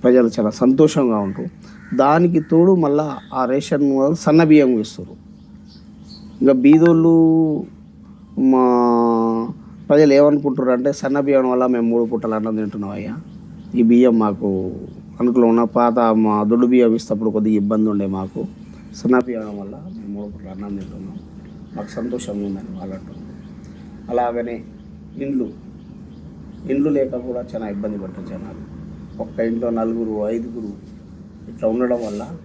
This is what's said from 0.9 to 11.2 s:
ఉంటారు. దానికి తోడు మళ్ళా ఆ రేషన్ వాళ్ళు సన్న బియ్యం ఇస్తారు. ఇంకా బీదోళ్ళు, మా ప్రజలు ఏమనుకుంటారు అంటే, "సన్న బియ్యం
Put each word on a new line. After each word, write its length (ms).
ఉంటారు. 320
దానికి 460
తోడు 340
మళ్ళా 420
ఆ 120
రేషన్ 520
వాళ్ళు 180
సన్న 280
బియ్యం 360
ఇస్తారు. 520
ఇంకా 120
బీదోళ్ళు, 580
మా 240
ప్రజలు 240
ఏమనుకుంటారు 560
అంటే, 220
"సన్న 280
బియ్యం 300